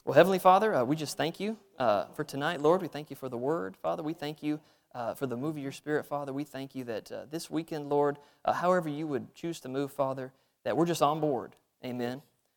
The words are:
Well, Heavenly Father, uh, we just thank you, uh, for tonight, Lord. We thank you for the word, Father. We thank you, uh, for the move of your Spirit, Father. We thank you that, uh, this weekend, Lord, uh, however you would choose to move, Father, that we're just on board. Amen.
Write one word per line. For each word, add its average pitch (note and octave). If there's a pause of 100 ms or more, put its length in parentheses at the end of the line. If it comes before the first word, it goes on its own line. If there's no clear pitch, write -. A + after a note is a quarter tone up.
Well, C3
Heavenly F3+
Father, G3
uh, B2+
we C3+
just D#3
thank D3+
you, G#3+ (220)
uh, G#2+
for D3+
tonight, D3
Lord. E3
We E3
thank D3
you C#3
for C3
the B2
word, E3+
Father. E3+
We D3+
thank D3+
you, D3+ (340)
uh, A#2
for C#3
the A#2+
move D3+
of C#3+
your C3+
Spirit, D3
Father. C#3+
We C#3
thank C3+
you C3
that, A2
uh, G#2+
this D#3+
weekend, D#3
Lord, D3 (260)
uh, A2+
however F3
you D3+
would B2
choose E3+
to -
move, C3+
Father, C3+ (320)
that A2
we're E3
just E3
on D3+
board. C3+ (280)
Amen. B2 (360)